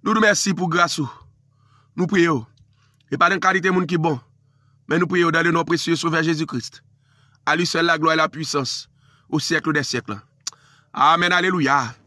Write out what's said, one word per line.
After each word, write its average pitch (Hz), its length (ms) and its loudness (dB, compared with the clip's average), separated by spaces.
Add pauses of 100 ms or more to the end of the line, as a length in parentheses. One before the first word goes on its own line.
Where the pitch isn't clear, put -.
Nou 214 100 0
di 220 80 2
w - 60 4
mèsi 196 260 0
pou 170 160 -4
gras 170 320 0
ou, 120 80 -6 (880)
nou 175 80 0
priye 170 240 2
yo 120 140 -2 (640)
e - 100 -4
pa 175 100 6
nan 190 120 -2
kalite 185 300 2
moun 185 160 0
ki 175 120 0
bon, 156 180 0 (680)
men 165 120 2
nou 175 100 0
priye 175 160 2
yo, 160 80 2
dans 165 100 2
lenon 165 240 0
presye 165 280 0
sovè 160 280 -2
Jezikris 156 480 -4 (720)
a. 151 120 0
Li 170 120 0
sèl 170 180 0
laglwa 160 280 2
e 160 60 0
lapwisans 147 680 -4 (420)
osyèkl 156 420 -2
ou 147 60 0
dè 143 80 0
syèkl. 113 320 -6 (760)
Amèn, 170 400 2
alelouya 143 600 0 (120)